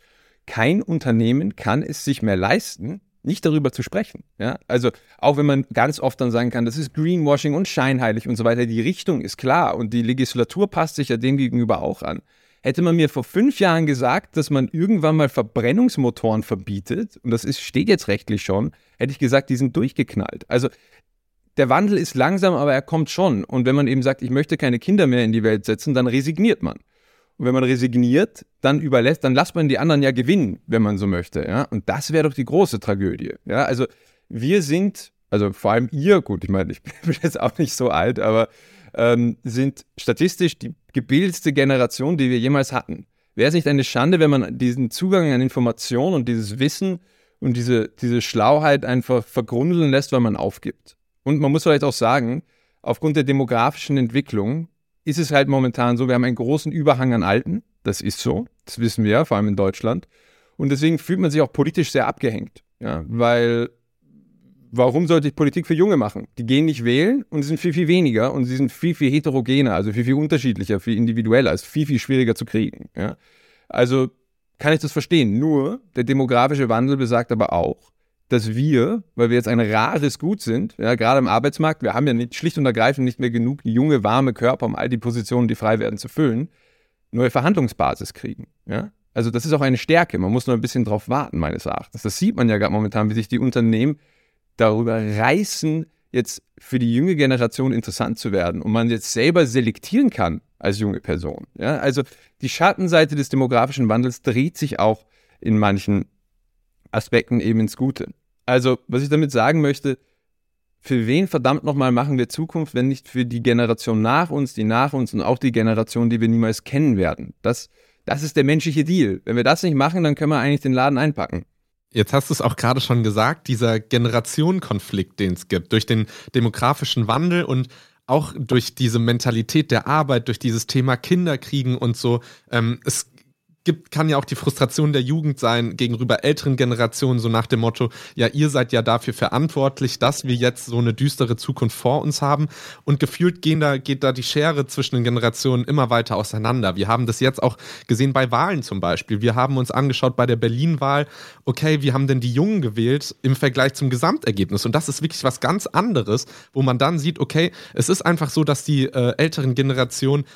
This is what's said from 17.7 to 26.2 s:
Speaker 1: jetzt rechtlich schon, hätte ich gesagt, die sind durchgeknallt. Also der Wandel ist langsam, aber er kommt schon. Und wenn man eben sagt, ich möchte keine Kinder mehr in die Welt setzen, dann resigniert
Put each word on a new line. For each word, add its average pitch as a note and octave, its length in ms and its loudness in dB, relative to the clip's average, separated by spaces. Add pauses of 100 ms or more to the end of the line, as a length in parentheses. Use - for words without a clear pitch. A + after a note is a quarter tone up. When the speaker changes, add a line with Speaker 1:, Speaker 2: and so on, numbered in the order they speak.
Speaker 1:
jetzt G3 200 2
rechtlich G#2 340 -2
schon, G#2 300 -2 (260)
hätte C3+ 140 -2
ich C3+ 60 -12
gesagt, C3+ 320 2
die C3 60 0
sind C3 200 -2
durchgeknallt. - 720 -4
Also B2 200 0 (880)
der C3+ 100 2
Wandel F#3+ 300 4
ist - 160 -4
langsam, F3 400 2
aber C#3+ 180 2
er C3+ 100 0
kommt D#3+ 280 -2
schon. D#3 340 0
Und B2+ 220 -2
wenn C3 100 2
man C#3+ 100 2
eben C3 160 0
sagt, C3+ 200 0
ich B2 80 -6
möchte C#3+ 260 0
keine B2 220 0
Kinder F#3 280 2
mehr B2 180 4
in A2 80 2
die A2+ 100 2
Welt G#2+ 240 2
setzen, A#2+ 280 -2
dann B2+ 120 2
resigniert D3 560 0